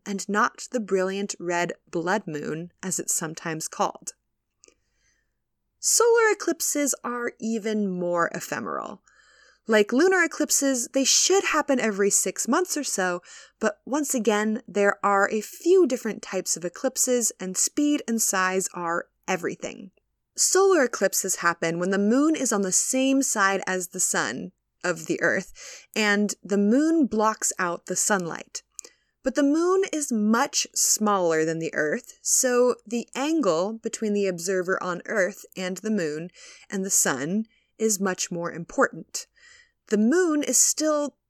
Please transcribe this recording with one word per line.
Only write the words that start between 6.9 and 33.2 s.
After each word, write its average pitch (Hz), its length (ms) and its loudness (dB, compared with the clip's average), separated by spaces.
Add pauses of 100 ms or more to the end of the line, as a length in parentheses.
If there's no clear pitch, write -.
are 240 360 -6
even 214 480 -2
more 175 460 0
ephemeral. 90 680 -6 (640)
Like 214 260 4
lunar 349 300 4
eclipses, 277 720 0
they 269 120 2
should 370 400 4
happen 285 360 0
every 202 300 0
six - 360 -2
months 330 300 0
or 294 80 -4
so, 180 380 -2 (380)
but - 260 -2
once 277 280 -2
again, 214 540 0
there 202 340 2
are 202 280 4
a 214 100 -2
few 349 460 4
different 233 340 -4
types - 360 -4
of 165 80 -8
eclipses, 247 760 -2
and 185 160 -8
speed 294 520 0
and 226 120 0
size 185 540 0
are 170 320 -4 (200)
everything. 180 640 -6 (440)
Solar 370 480 4
eclipses 196 520 0
happen 170 420 0
when 180 120 0
the 196 80 2
moon 262 360 4
is 262 180 -2
on 208 100 0
the 185 100 -2
same 269 500 2
side 196 460 0
as 185 200 -4
the 185 120 -8
sun 160 500 -2 (320)
of 165 240 -4
the 170 160 -2
Earth, - 640 -4 (100)
and 208 460 2
the 196 160 0
moon 285 480 4
blocks 220 520 0
out 175 280 -4
the 180 100 -6
sunlight. - 640 -2 (600)
But 254 140 -2
the 294 60 4
moon 349 420 2 (100)
is 302 180 -4
much 220 640 2
smaller 180 720 2
than 165 120 -2
the 160 140 -6
Earth, - 480 -4
so 247 540 2 (120)
the 233 280 -4
angle 233 580 0 (100)